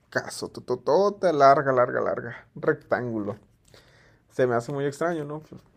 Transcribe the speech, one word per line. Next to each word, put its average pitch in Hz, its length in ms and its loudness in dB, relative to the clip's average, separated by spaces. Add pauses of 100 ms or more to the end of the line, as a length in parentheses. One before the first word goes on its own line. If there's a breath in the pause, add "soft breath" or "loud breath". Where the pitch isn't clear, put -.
casa - 400 -8
tototota, 175 840 0
larga, 139 400 6
larga, 123 280 2
larga, 117 540 -6
un 170 80 -14
rectángulo. 113 760 -2 (920 soft breath)
Se 131 160 0
me 123 80 0
hace 120 180 -2
muy 143 120 -4
extraño, 156 400 -4
¿no? 147 160 -10
Pues, 143 200 -20 (160)